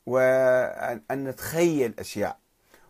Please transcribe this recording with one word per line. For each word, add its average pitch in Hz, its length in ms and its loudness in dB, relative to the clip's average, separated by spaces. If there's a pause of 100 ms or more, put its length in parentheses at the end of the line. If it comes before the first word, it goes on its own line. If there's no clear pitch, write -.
وأن، 127 1040 2
أن 135 140 -4
نتخيل 135 720 0
أشياء. - 400 -6 (520)